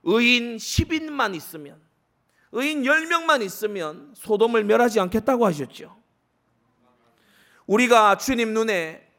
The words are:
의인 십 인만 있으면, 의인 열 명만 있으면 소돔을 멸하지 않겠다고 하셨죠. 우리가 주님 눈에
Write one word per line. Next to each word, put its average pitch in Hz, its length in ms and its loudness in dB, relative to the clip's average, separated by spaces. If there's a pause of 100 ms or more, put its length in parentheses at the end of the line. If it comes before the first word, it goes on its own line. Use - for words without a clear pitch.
의인 240 540 2
십 - 340 -4
인만 294 440 -4
있으면, 151 440 -16 (720)
의인 277 360 -4
열 320 180 2
명만 330 380 0
있으면 185 720 -8
소돔을 220 480 0
멸하지 220 360 2
않겠다고 220 460 0
하셨죠. 147 500 -6 (1700)
우리가 220 500 6
주님 233 380 -2
눈에 190 520 -2 (100)